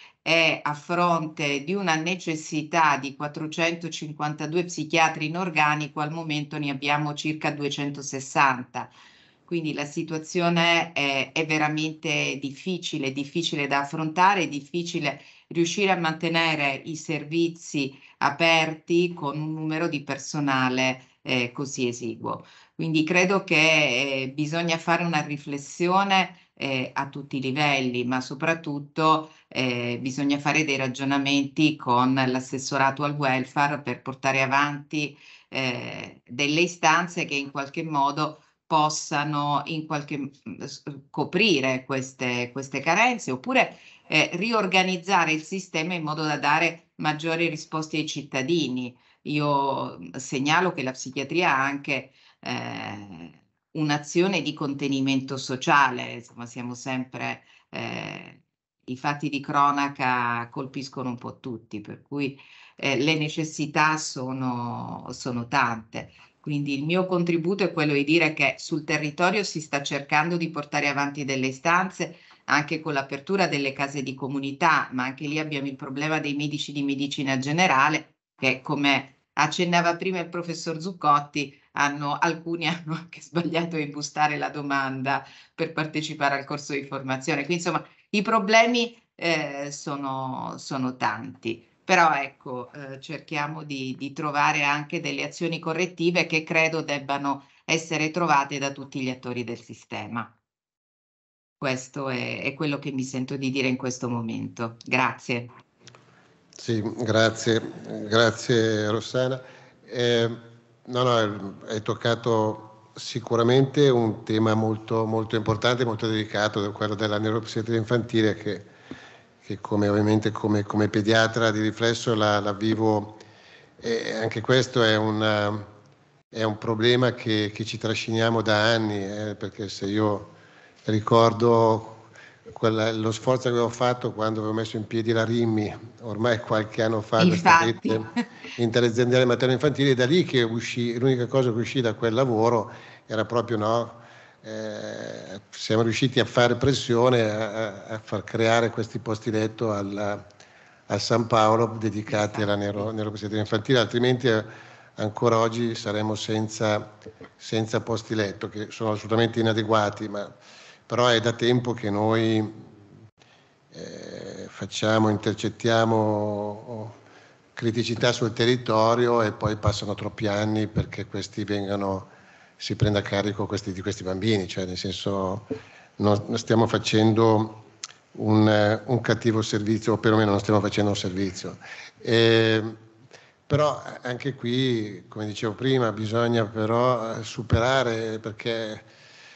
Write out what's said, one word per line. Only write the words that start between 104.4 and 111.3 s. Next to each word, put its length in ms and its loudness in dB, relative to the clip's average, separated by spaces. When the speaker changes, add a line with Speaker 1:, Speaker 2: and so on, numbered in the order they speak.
Speaker 1:
Grazie. 640 -2
Speaker 2:
Sì, 260 -2
grazie, 800 2
grazie 840 4
Rossana. 520 -2
Eh, 460 2
no, 180 0
no, 520 2